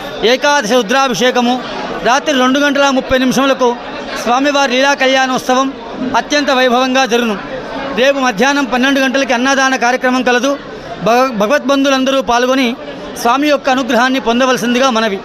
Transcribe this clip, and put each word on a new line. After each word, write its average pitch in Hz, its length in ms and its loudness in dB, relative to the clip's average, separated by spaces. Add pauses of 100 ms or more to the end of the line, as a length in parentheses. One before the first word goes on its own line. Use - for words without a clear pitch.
(240)
ఏకాదశి 254 500 2
రుద్రాభిషేకము, 247 800 0 (500)
రాత్రి 277 340 2
రెండు 254 200 2
గంటల 285 320 2
ముప్పై 262 280 0
నిమిషములకు 262 500 2 (540)
స్వామివారి 277 500 2
లీలా 269 220 2
కళ్యాణోత్సవం 262 720 0 (500)
అత్యంత 277 340 0
వైభవంగా 254 560 2
జరుగును. 233 300 0 (640)
రేపు 277 180 2
మధ్యాహ్నం 262 460 0
పన్నెండు 262 360 0
గంటలకి 262 320 0
అన్నదాన 262 440 0
కార్యక్రమం 254 460 0
కలదు. 247 280 0 (540)
భగ-, 247 360 2
భగవద్బంధులందరూ 269 840 0
పాల్గొని 247 460 0 (520)
స్వామి 269 280 2
యొక్క 285 220 0
అనుగ్రహాన్ని 254 500 0
పొందవలసిందిగా 240 680 2
మనవి. 220 340 0